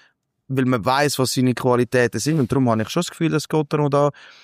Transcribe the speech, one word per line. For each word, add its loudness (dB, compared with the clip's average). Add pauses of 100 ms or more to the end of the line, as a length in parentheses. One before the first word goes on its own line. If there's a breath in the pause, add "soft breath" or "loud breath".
(480 soft breath)
weil 0
man 0
weiss, 2
was 0
seine 0
Qualitäten 0
sind. 0
Und 0
darum 2
habe 0
ich -10
schon -4
das -6
Gefühl, -4
dass -4
Gotteron -2
da 2 (320 loud breath)